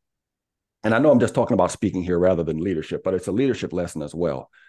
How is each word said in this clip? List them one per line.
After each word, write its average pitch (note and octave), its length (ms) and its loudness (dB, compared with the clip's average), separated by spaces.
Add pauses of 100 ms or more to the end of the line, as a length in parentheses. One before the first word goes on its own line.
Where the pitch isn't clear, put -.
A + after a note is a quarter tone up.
(840)
And A2 120 2
I A#2 40 4
know D3+ 120 6
I'm B2+ 100 6
just A2+ 140 2
talking A#2+ 200 0
about F2+ 160 2
speaking F#2+ 320 -4
here F2 160 0
rather F2+ 240 2
than D#2 160 -4
leadership, E2+ 460 -6
but F#2+ 100 0
it's F#2 140 -4
a F#2 40 -4
leadership B2 400 -2
lesson E2+ 300 -6
as D2 120 -10
well. D#2+ 360 -4 (180)